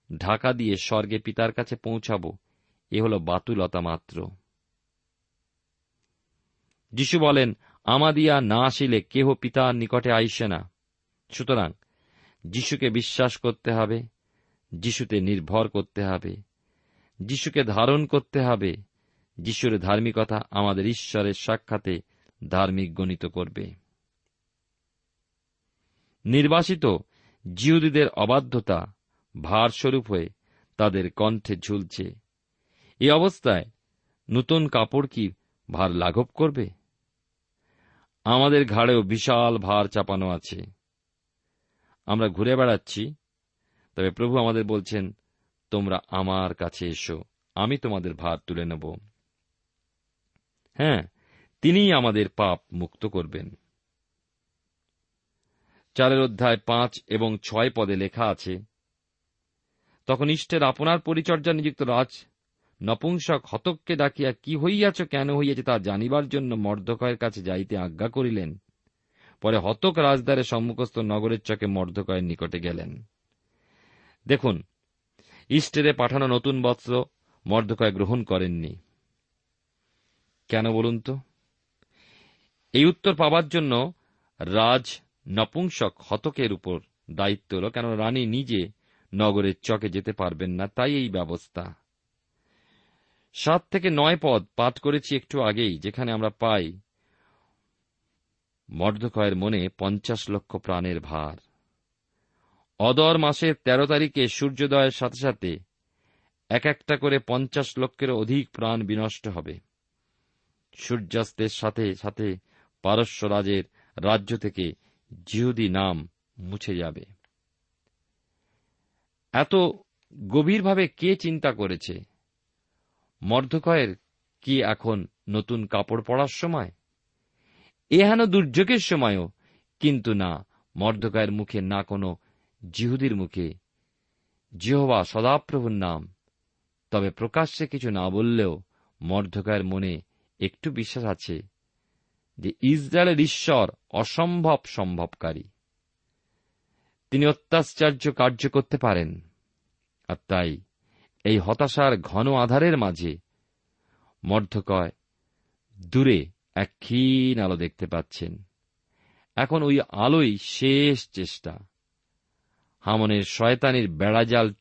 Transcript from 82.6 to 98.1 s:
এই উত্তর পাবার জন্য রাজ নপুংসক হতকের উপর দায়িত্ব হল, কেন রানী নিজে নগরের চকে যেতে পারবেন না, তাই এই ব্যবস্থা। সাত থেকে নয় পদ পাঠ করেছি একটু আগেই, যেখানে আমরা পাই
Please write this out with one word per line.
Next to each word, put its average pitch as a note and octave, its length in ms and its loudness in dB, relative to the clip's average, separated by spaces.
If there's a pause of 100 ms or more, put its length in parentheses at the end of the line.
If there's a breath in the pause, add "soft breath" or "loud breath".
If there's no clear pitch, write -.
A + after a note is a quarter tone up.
এই C#3 120 6
উত্তর F3+ 300 2
পাবার D#3 340 2
জন্য C#3+ 440 0 (460)
রাজ A2+ 640 2 (260)
নপুংসক A2 720 -2
হতকের A2+ 560 -4
উপর F2+ 260 -6 (320)
দায়িত্ব G2 460 -2
হল, F#2+ 120 -2
কেন A#2 160 -6
রানী A#2 400 -2
নিজে A2+ 440 -2 (440)
নগরের G2+ 480 2
চকে G#2+ 280 -2
যেতে G2 220 -6
পারবেন F2+ 400 -4
না, F#2 160 -4
তাই B2+ 260 -2
এই C3 160 -2
ব্যবস্থা। F2 640 -8 (1600)
সাত E3 380 0
থেকে F#3 180 0
নয় D#3 320 4
পদ A#2 240 2 (100)
পাঠ A#2+ 240 0
করেছি C#3+ 360 -2
একটু C3+ 260 -4
আগেই, G#2+ 360 0
যেখানে G#2 340 -6
আমরা A2 180 -2
পাই G2 500 -2 (1900)